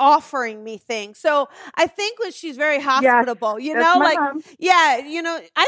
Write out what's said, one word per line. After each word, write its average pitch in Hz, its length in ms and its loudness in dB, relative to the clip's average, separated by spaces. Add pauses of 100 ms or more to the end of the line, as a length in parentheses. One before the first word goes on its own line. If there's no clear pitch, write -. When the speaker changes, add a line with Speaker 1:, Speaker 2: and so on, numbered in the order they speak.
Speaker 1:
offering 262 640 0
me 220 140 -14
things. 214 400 -10
So 285 300 0 (280)
I 330 100 0
think 427 380 -6
that 349 100 -8
she's 302 220 -14
very 294 200 -2
Speaker 2:
Yes, 277 80 -6
Speaker 1:
hospitable, 240 760 0
you 285 140 -6
Speaker 2:
that's 233 100 0 (100)
Speaker 1:
know, 359 60 6
Speaker 2:
my - 60 4
Speaker 1:
like, 320 120 2
Speaker 2:
mom. 294 240 -4 (160)
Speaker 1:
yeah, 330 400 4
you 302 240 -8
know, 330 160 -6 (160)
I 339 140 2